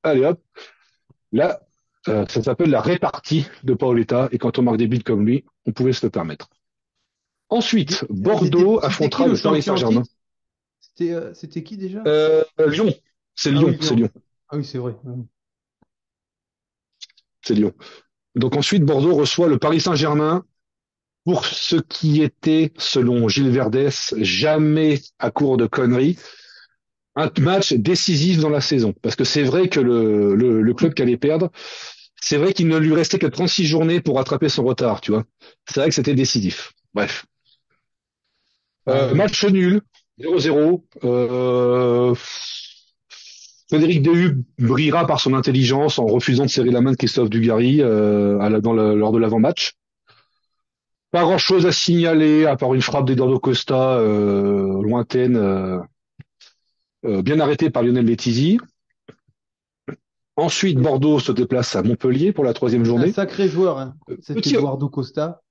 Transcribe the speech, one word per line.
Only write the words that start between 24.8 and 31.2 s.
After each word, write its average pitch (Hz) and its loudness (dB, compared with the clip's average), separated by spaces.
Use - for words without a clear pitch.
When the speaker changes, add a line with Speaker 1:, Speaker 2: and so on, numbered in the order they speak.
Speaker 1:
à 123 -4
court 135 0
de 117 0
conneries, 131 0
un 151 -2
match 180 0
décisif 160 0
dans 156 0
la 147 0
saison. 123 0
Parce 113 -6
que 135 -2
c'est 143 0
vrai 175 0
que 160 0
le, 107 2
le, 113 2
le 117 2
club 156 0
qui - -4
allait 123 0
perdre, 160 -2